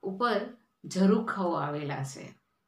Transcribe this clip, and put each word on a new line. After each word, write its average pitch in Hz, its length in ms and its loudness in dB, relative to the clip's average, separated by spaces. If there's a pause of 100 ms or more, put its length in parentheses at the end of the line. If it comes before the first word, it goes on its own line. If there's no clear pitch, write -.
ઉપર 196 380 0 (440)
ઝરૂખાઓ 196 640 4
આવેલા 147 520 -4
છે - 320 -12 (320)